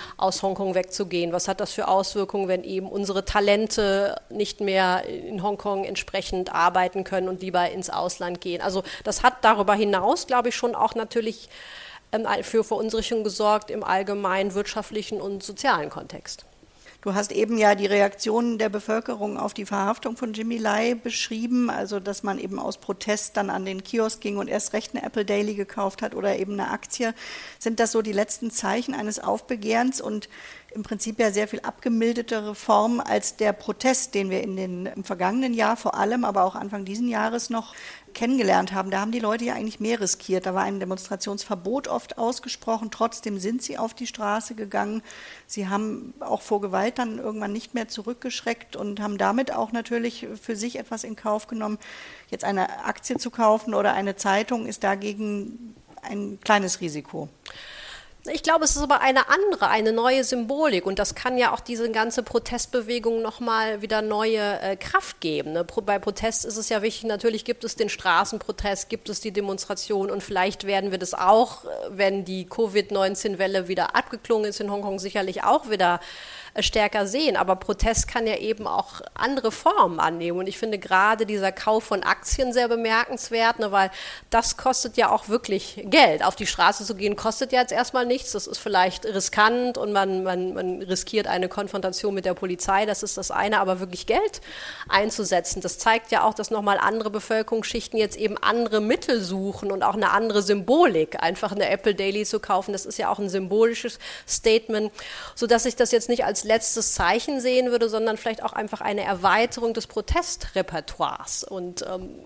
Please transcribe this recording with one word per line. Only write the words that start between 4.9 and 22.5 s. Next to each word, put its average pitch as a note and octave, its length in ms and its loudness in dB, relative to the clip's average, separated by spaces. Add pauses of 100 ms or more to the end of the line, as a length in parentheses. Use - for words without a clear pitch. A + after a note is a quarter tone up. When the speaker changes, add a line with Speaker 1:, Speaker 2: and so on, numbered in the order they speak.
Speaker 1:
in - 380 -6
Hongkong G3+ 400 -2
entsprechend F#3+ 720 -4
arbeiten F3+ 480 2
können F#3 240 -2
und F#3 140 -4
lieber F3+ 280 2
ins F#3 200 -4
Ausland F3 500 -4
gehen? F3 220 -4
Also F#3 220 -2 (200)
das - 180 -2
hat - 220 4
darüber G#3 300 6
hinaus, G3+ 540 2
glaube B3 200 2
ich, A#3+ 80 -2
schon A#3+ 200 -2
auch - 200 2
natürlich, A3 540 -4 (640)
ähm, A3 120 -2 (160)
für A3+ 220 2
Verunsicherung A3 640 -2
gesorgt G#3 440 2
im G#3 140 -6
allgemeinen G3 680 0
wirtschaftlichen G#3 680 -4
und G3 240 -6
sozialen G3 460 0
Kontext. - 560 -14 (560)
Speaker 2:
Du G3 120 -4
hast G#3 180 0
eben A3 260 2
ja G#3 180 8
die G3 100 0
Reaktionen G#3+ 720 2
der G#3+ 100 0
Bevölkerung G#3 680 -4
auf G#3 160 -4
die G3+ 120 -8
Verhaftung G#3+ 520 -2
von A3+ 160 -6
Jimmy A3+ 240 -4
Lai A3 380 2
beschrieben, A#3 720 -2
also G3 320 -4
dass G3 220 -6
man G3 140 -2
eben F#3+ 220 -6